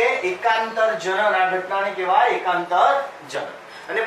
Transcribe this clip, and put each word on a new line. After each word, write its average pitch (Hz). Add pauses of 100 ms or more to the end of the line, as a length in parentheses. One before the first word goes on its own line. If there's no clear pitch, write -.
(300)
એકાંતર 226 (160)
જનન. 196
આ 185
ઘટનાને 196
કહેવાય 190
એકાંતર 180 (360)
જનન. - (340)
અને 220